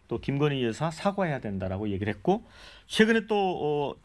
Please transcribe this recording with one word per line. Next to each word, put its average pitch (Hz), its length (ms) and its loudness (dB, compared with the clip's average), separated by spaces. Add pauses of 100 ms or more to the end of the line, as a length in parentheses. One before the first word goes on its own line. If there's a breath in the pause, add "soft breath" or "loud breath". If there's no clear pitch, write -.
또 117 120 -4
김건희 139 440 0
여사 117 260 0
사과해야 180 500 -2
된다라고 98 500 -4
얘기를 98 240 -2
했고 202 320 0 (420 loud breath)
최근에 220 400 4
또, 220 80 0
어, 147 680 0